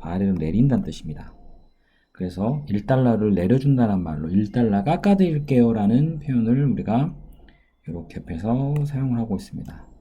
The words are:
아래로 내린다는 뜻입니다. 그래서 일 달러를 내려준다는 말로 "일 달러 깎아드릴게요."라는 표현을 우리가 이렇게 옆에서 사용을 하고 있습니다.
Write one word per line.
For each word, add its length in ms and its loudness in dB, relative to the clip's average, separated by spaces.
아래로 340 0
내린다는 480 2
뜻입니다. 500 -12
그래서 560 -4
일 180 -2
달러를 480 2
내려준다는 720 2
말로 260 -6
"일 220 0
달러 320 2
깎아드릴게요."라는 1400 2
표현을 460 0
우리가 500 0
이렇게 300 -12
옆에서 580 -4
사용을 320 -2
하고 180 -2
있습니다. 520 -12